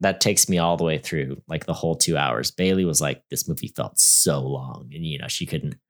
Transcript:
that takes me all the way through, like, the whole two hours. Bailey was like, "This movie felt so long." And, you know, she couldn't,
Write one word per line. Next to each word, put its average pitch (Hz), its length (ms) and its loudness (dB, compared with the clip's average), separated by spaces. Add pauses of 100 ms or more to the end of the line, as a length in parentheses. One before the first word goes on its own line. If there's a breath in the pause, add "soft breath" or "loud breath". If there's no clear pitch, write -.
that 98 180 2
takes - 280 4
me 92 100 2
all 85 200 4
the 85 60 0
way 80 140 2
through, 69 480 -6
like, 80 200 -6
the 82 80 -4
whole 82 220 -2
two 82 200 2
hours. 65 340 0
Bailey 95 360 2
was 76 160 2
like, 69 260 -2
"This - 180 -4
movie - 220 -6
felt - 300 -6
so - 420 4
long." 65 540 -8
And, 82 100 -8
you 73 140 -4
know, - 100 -10
she - 160 -6
couldn't, - 320 -6 (140)